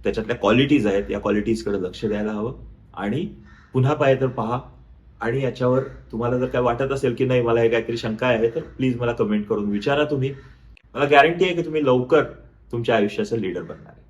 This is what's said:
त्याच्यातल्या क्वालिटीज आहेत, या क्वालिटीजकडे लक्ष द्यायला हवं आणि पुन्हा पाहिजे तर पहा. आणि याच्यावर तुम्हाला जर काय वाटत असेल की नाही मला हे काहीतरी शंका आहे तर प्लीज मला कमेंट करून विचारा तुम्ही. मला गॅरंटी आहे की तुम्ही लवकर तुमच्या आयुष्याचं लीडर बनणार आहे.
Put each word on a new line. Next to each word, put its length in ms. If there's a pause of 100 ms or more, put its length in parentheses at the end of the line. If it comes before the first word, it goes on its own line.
त्याच्यातल्या 320
क्वालिटीज 520
आहेत, 240
या 80
क्वालिटीजकडे 640
लक्ष 240
द्यायला 260
हवं 220 (400)
आणि 320 (480)
पुन्हा 200
पाहिजे 280
तर 60
पहा. 320 (640)
आणि 220
याच्यावर 400 (280)
तुम्हाला 260
जर 80
काय 160
वाटत 300
असेल 240
की 100
नाही 160
मला 200
हे 80
काहीतरी 280
शंका 300
आहे 280
तर 60 (160)
प्लीज 220
मला 120
कमेंट 360
करून 220
विचारा 340
तुम्ही. 300 (600)
मला 100
गॅरंटी 400
आहे 80
की 80
तुम्ही 240
लवकर 380 (480)
तुमच्या 240
आयुष्याचं 420
लीडर 240
बनणार 260
आहे. 220